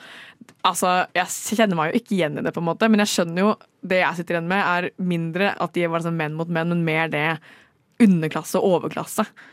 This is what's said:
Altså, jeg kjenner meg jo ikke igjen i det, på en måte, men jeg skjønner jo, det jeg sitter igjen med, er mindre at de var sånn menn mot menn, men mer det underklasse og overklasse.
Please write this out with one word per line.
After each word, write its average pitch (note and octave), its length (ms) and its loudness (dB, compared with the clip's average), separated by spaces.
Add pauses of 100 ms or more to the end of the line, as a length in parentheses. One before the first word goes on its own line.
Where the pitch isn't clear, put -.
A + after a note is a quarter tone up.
(640)
Altså, F3+ 500 2
jeg F3+ 140 0 (320)
kjenner G3+ 180 4
meg D#3+ 160 0
jo - 60 2
ikke - 180 -4
igjen D3 220 0
i - 20 -6
det, E3 140 -2
på - 80 -4
en - 20 -2
måte, E3+ 240 0
men G#3+ 140 6
jeg G3+ 100 0
skjønner E3+ 240 -2
jo, G3+ 140 4 (340)
det F#3 160 2
jeg E3+ 160 2
sitter E3+ 220 -2
igjen E3+ 100 -6
med, G3 160 0
er F3 320 0
mindre F3 540 -2 (100)
at E3+ 120 -4
de F3 120 0
var E3 160 -2
sånn E3 160 -4
menn D3+ 160 -4
mot E3 160 -6
menn, E3 240 -2
men E3+ 100 0
mer D#3+ 300 0
det D3+ 140 -2 (760)
underklasse E3 560 2
og F3 240 2
overklasse. - 460 -6 (260)